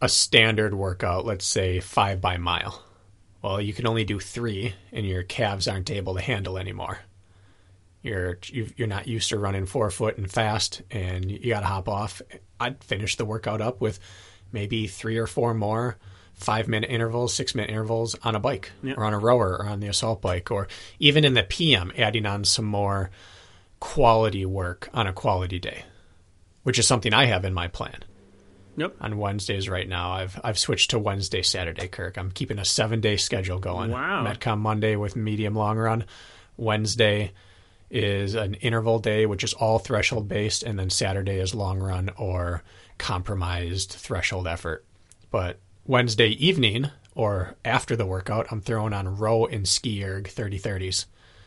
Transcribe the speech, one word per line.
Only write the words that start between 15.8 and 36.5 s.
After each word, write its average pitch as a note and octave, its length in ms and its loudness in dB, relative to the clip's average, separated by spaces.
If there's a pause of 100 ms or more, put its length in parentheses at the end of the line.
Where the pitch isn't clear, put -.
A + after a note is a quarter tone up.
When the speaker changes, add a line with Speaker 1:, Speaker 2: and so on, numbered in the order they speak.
Speaker 1:
five-minute A2 580 0
intervals, A#2 440 0
six-minute A2 360 -2
intervals A2 520 -2
on A2+ 120 0
a G#2 60 0
bike C3 320 -2 (100)
Speaker 2:
Yep. C3+ 140 -6
Speaker 1:
or A2 80 0
on G#2+ 80 2
a G#2 60 0
rower G#2+ 400 4
or G2+ 80 -4
on G#2 140 -4
the G#2 80 -4
assault A2 340 0
bike, F2+ 280 -2
or G2 160 0 (320)
even D3 280 8
in C3 80 6
the A2+ 100 4
P D#3+ 320 2
M, F2+ 220 -2
adding G#2+ 260 2
on G2+ 200 -2
some - 200 2
more G2 460 0 (680)
quality A2 680 4
work F#2 480 -4
on A#2 120 2
a F#2 60 -2
quality F#2 460 0
day, - 260 -8 (800)
which B2+ 160 2
is A2+ 80 4
something A2+ 260 4
I C3 140 8
have G2 180 2
in F#2 80 0
my F2 160 -2
plan. - 340 -10 (760)
Speaker 2:
Nope. D#3 240 -4
Speaker 1:
on G#2+ 180 -4
Wednesdays G2+ 500 -2
right F#2 200 -2
now. F2+ 240 -2
I've, F#2+ 300 -6
I've A2 160 -2
switched - 320 2
to A#2+ 80 4
Wednesday, G2+ 440 0
Saturday, F2+ 460 -2
Kirk. F2 300 -8
I'm G2 120 -4
keeping G#2 280 -4
a G2 60 -4
seven-day A2 540 2
schedule F#2 400 0
going. F#2+ 340 -2
Speaker 2:
Wow. D3 340 -2
Speaker 1:
Metcon G#2 320 0
Monday G#2+ 380 2
with G#2 200 -2
medium G#2+ 380 0
long G#2+ 240 2
run. A2+ 260 2 (520)